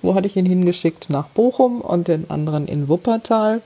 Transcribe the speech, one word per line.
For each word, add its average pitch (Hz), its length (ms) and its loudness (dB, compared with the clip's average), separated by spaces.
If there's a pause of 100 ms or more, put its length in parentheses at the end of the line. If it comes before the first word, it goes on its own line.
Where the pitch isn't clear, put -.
wo 185 120 2
hatte 196 140 0
ich 196 80 -4
ihn 185 100 2
hingeschickt? 175 640 0
Nach 147 160 -2
Bochum 247 540 2
und 175 280 -2
den 160 220 -2
anderen 151 380 -4
in 143 200 -4
Wuppertal. 220 760 0